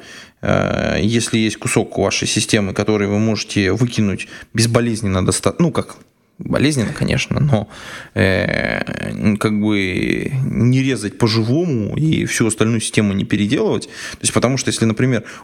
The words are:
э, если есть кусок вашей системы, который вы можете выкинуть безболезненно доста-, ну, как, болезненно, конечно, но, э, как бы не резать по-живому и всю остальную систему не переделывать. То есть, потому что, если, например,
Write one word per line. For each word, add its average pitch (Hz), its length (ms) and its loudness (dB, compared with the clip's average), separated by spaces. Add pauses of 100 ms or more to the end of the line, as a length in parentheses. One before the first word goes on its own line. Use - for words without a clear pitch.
(420)
э, - 600 0
если 113 360 0
есть 110 200 0
кусок - 400 -2
вашей 98 320 0
системы, 101 440 0
который 104 340 2
вы 101 120 2
можете 104 540 0
выкинуть 110 560 0 (240)
безболезненно 113 720 0
доста-, - 340 0
ну, 170 120 2
как, - 260 -4 (420)
болезненно, 127 600 0
конечно, - 400 0
но, 123 280 2 (480)
э, - 1200 0
как 107 220 0
бы 101 720 0 (120)
не 123 380 4
резать 110 380 -2
по-живому 117 760 2
и 156 300 2
всю - 220 0
остальную 110 340 2
систему 104 320 0
не 95 120 0
переделывать. 110 600 0
То - 340 -14
есть, - 120 -4
потому 123 240 2
что, - 140 -4
если, - 140 0
например, 117 380 0 (200)